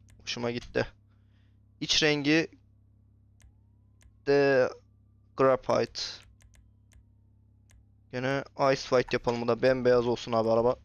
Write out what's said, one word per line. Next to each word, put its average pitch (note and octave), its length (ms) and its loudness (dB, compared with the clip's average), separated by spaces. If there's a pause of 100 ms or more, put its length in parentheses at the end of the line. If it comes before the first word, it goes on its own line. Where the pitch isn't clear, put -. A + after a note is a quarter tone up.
(220)
Hoşuma A#2+ 280 -8
gitti. A#2+ 360 -4 (960)
İç - 220 -2
rengi D3+ 460 2 (1800)
de C#3 440 2 (680)
graphite. B2+ 640 0 (2000)
Gene C3 320 -4 (280)
Ice - 80 -2
White - 320 0
yapalım, A#2+ 300 -2
bu A#2+ 60 -4
da A#2 140 -2
bembeyaz B2 440 2
olsun A#2+ 260 -4
abi A2+ 180 2
araba. A#2 340 2